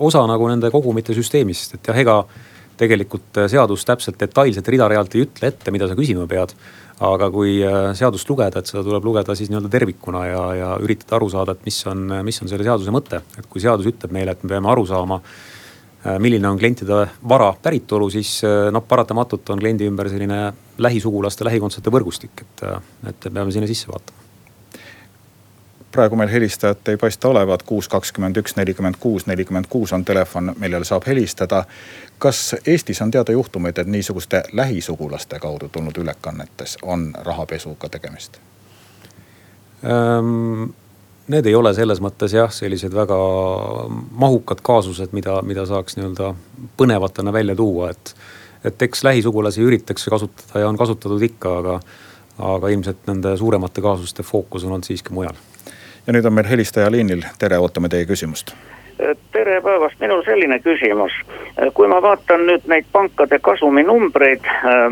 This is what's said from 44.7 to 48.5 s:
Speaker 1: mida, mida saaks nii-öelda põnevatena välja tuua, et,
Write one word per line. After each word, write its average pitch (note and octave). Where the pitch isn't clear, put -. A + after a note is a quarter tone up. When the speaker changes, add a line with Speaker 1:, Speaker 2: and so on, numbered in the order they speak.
Speaker 1:
mida, F#2+
mida G2
saaks F#2+
nii-öelda G2
põnevatena G2+
välja G#2
tuua, F2+
et, -